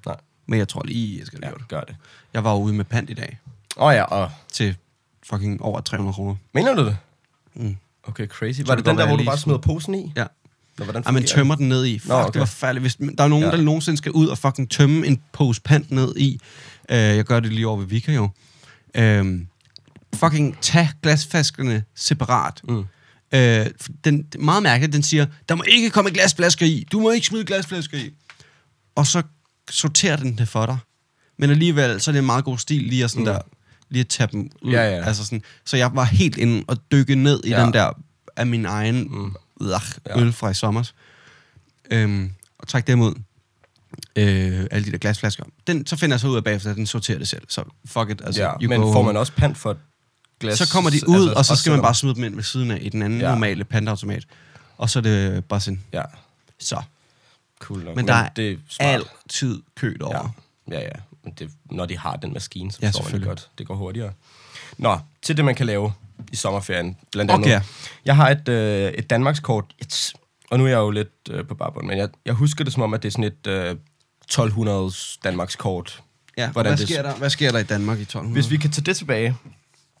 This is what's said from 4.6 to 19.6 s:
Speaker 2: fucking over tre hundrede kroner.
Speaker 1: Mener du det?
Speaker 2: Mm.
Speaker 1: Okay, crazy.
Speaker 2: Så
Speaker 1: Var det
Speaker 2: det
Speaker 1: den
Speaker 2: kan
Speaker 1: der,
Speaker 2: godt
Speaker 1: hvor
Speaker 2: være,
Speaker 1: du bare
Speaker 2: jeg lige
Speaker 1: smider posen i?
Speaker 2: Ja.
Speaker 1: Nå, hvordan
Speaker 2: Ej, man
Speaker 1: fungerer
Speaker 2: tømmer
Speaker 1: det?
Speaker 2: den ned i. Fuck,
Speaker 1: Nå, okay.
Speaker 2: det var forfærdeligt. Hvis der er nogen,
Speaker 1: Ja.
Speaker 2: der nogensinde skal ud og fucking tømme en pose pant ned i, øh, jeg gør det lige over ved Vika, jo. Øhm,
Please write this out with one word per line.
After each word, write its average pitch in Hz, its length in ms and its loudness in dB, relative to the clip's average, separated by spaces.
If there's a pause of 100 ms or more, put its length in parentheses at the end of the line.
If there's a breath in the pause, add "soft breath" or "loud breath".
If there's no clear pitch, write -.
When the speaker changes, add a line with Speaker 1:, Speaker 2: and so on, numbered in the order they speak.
Speaker 2:
fucking 104 360 -4
over 104 180 -4
tre - 160 -6
hundrede 98 180 -2
kroner. 98 220 -6 (180)
Speaker 1:
Mener 233 200 4
du 160 120 4
det? 104 100 0 (580)
Speaker 2:
Mm. 107 220 -6 (280)
Speaker 1:
Okay, 110 240 -8
crazy. 127 320 -6
Speaker 2:
Så - 60 -6
Speaker 1:
Var 131 80 4
det 117 100 2
Speaker 2:
det 160 60 4
Speaker 1:
den 160 60 2
Speaker 2:
kan - 20 2
Speaker 1:
der, 165 40 4
Speaker 2:
godt 151 60 4
Speaker 1:
hvor 147 80 4
Speaker 2:
være, - 20 2
Speaker 1:
du - 60 2
bare 131 80 2
Speaker 2:
jeg 139 40 0
lige - 60 -4
Speaker 1:
smider 139 160 2
posen 160 360 -2
i? 190 220 -6
Speaker 2:
Ja. 117 100 -2 (520)
Speaker 1:
Nå, 104 60 -8
hvordan 104 220 -6
Speaker 2:
Ej, - 60 2
man 135 100 4
Speaker 1:
fungerer - 140 -2
Speaker 2:
tømmer 143 180 4
Speaker 1:
det? 151 60 -2
Speaker 2:
den 135 80 2
ned 127 160 2
i. 117 140 -2
Fuck, - 100 -10
Speaker 1:
Nå, 123 60 2
okay. 117 180 2
Speaker 2:
det 147 80 0
var 139 60 2
forfærdeligt. 127 360 -4
Hvis 127 120 0 (240)
der 147 60 6
er 147 40 6
nogen, 151 160 4
Speaker 1:
Ja. - 60 2
Speaker 2:
der 165 120 0
nogensinde 156 360 2
skal - 140 -6
ud 156 140 6
og 151 120 -2
fucking 135 320 -2
tømme 151 360 4
en 143 160 2 (100)
pose 123 300 0
pant 147 280 4
ned 131 260 0
i, 131 240 0 (500 loud breath)
øh, 127 60 2
jeg 107 280 4
gør 117 160 2
det 113 120 -2
lige 110 160 -2
over 107 80 -2
ved 98 100 -4
Vika, 113 260 -2
jo. 110 160 2 (680 soft breath)
Øhm, 98 520 2 (680)